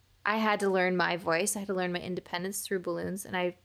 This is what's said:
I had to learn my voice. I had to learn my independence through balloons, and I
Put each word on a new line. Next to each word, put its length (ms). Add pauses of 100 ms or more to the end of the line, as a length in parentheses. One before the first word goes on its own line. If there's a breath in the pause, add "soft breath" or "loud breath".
(260)
I 120
had 240
to 80
learn 260
my 220
voice. 400
I 20
had 80
to 60
learn 180
my 80
independence 600
through 180
balloons, 460
and 100
I 280